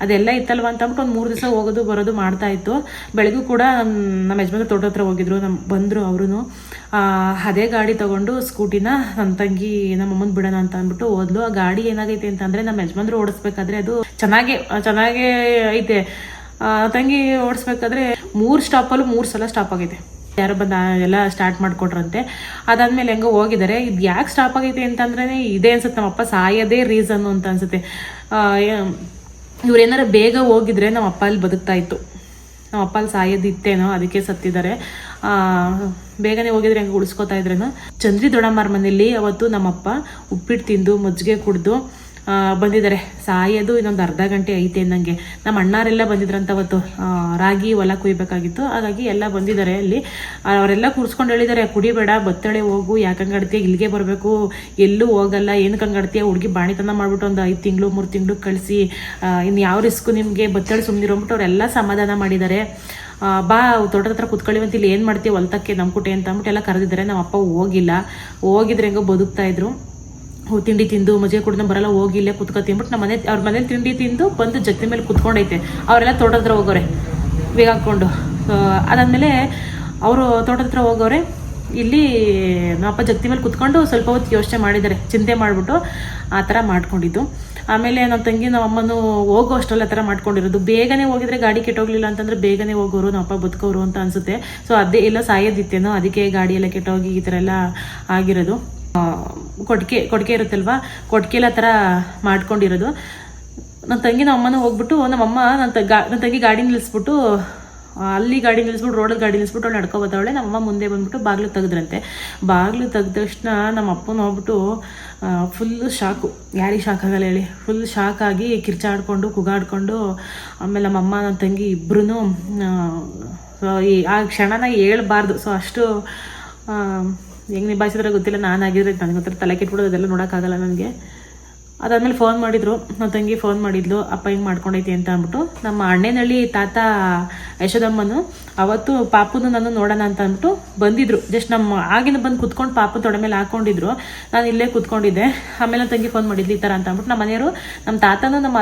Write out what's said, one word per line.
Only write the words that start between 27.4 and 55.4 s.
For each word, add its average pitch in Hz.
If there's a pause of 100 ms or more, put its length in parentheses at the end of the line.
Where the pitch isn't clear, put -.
ಅನ್ಸುತ್ತೆ. 185 (480)
ಆ, 208
ಏ-, 202 (680)
ಇವ್ರು 240
ಏನಾರ 233
ಬೇಗ 220
ಹೋಗಿದ್ರೆ 220
ನಮ್ಮಪ್ಪ 208
ಅಲ್ಲಿ 202
ಬದುಕ್ತಾ 185
ಇತ್ತು, 175 (760)
ನಮ್ಮಪ್ಪ 196
ಅಲ್ಲಿ 214
ಸಾಯೋದಿತ್ತೇನೋ, 190
ಅದಕ್ಕೆ 180
ಸತ್ತಿದ್ದಾರೆ. 180 (500)
ಆ, 208 (920)
ಬೇಗನೆ 220
ಹೋಗಿದ್ರೆ 220
ಹೆಂಗೆ 196
ಉಳಿಸ್ಕೊತಾ 196
ಇದ್ರೇನೋ. 190
ಚಂದ್ರಿ 214
ದೊಡ್ಡಮ್ಮರ 220
ಮನೇಲಿ 196
ಅವತ್ತು 208
ನಮ್ಮಪ್ಪ 190 (440)
ಉಪ್ಪಿಟ್ಟು 233
ತಿಂದು 202
ಮಜ್ಜಿಗೆ 196
ಕುಡ್ದು, 208 (220)
ಆ, 190
ಬಂದಿದ್ದಾರೆ. 202 (300)
ಸಾಯೋದು 202
ಇನ್ನೊಂದು 208
ಅರ್ಧ 170
ಗಂಟೆ 196
ಐತೆ 180
ನಂಗೆ. 180 (340)
ನಮ್ಮ 214
ಅಣ್ಣಾರೆಲ್ಲ 220
ಬಂದಿದ್ರಂತ 196
ಅವತ್ತು, 190
ಆ, 180
ರಾಗಿ 196
ಹೊಲ 190
ಕುಯ್ಬೇಕಾಗಿತ್ತು, 180
ಹಾಗಾಗಿ 233
ಎಲ್ಲ 208
ಬಂದಿದ್ದಾರೆ 196
ಅಲ್ಲಿ. 202 (400)
ಆ, 196
ಅವರೆಲ್ಲ 196
ಕೂರ್ಸ್ಕೊಂಡು 247
ಹೇಳಿದ್ದಾರೆ, 233
"ಕುಡಿಬೇಡ, 214 (160)
ಬತ್ತಳೆ 214
ಹೋಗು, 202
ಯಾಕಂಗ್ 190
ಆಡ್ತೀಯ, 202
ಇಲ್ಲಿಗೆ 180
ಬರ್ಬೇಕು, 202 (260)
ಎಲ್ಲೂ 202
ಹೋಗಲ್ಲ, 202